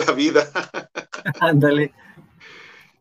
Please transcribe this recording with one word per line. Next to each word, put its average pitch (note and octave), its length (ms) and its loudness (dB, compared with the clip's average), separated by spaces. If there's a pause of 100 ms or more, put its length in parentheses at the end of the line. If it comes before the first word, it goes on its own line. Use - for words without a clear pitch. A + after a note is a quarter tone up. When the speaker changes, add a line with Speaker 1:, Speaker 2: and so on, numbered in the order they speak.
Speaker 1:
la E3 80 0
vida". D3 400 0
<laughs> - 880 -10
Speaker 2:
Ándale. D3 540 2 (1080)